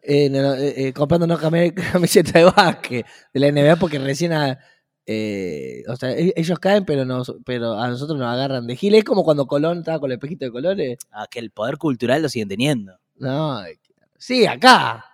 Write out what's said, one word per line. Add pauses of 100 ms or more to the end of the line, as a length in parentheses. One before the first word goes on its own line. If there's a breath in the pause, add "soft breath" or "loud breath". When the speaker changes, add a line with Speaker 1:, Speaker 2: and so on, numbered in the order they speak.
Speaker 1:
eh,
no,
eh,
eh,
comprando
una
cami-,
<laughs>
camiseta
de
básquet (260 soft breath)
de
la
N
B
A
porque
recién
a-, (480 soft breath)
eh,
o
sea,
e-,
ellos
caen,
pero
nos, (120)
pero
a
nosotros
nos
agarran
de
gil.
Es
como
cuando
Colón
estaba
con
el
espejito
de
colores. (120)
Speaker 2:
Ah,
que
el
poder
cultural
lo
siguen
teniendo. (180)
Speaker 1:
No, (560)
sí,
acá. (120)